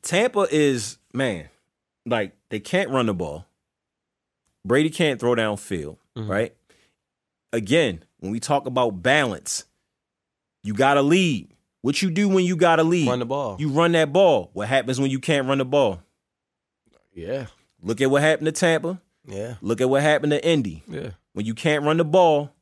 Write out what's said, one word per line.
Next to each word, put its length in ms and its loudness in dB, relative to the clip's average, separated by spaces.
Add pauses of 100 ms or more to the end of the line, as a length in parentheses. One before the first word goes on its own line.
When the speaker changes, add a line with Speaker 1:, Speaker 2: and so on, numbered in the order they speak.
Speaker 1:
Tampa 500 0
is, 460 0 (160)
man, 340 -4 (580)
like, 280 -2 (160)
they 100 -6
can't 300 -2
run 160 0
the 80 0
ball. 320 -8 (1200)
Brady 240 2
can't 300 -2
throw 160 0
downfield, 600 -6 (200)
Speaker 2:
Mm-hmm. 120 -8
Speaker 1:
right? 260 -4 (960)
Again, 520 0 (160)
when 120 -8
we 80 -6
talk 280 -2
about 340 -2
balance, 640 -2 (1000)
you 100 -6
gotta 280 2
lead. 480 2 (320)
What 200 -2
you 100 0
do 180 0
when 160 4
you 100 0
gotta 280 4
lead? 240 2
Speaker 2:
Run 120 0
the 60 -4
ball. 340 -6
Speaker 1:
You 100 -2
run 240 2
that 200 2
ball. 400 4
What 140 -6
happens 340 0
when 100 0
you 80 -4
can't 280 0
run 100 0
the 80 -2
ball? 360 0 (1120)
Speaker 2:
Yeah. 340 -8 (340)
Speaker 1:
Look 200 -4
at 80 4
what 120 4
happened 240 2
to 60 0
Tampa. 500 0 (260)
Speaker 2:
Yeah. 340 -10
Speaker 1:
Look 200 -2
at 80 2
what 120 2
happened 300 2
to 160 0
Indy. 400 0
Speaker 2:
Yeah. 240 -10 (220)
Speaker 1:
When 120 -4
you 100 -4
can't 280 0
run 140 2
the 80 2
ball 460 4 (100)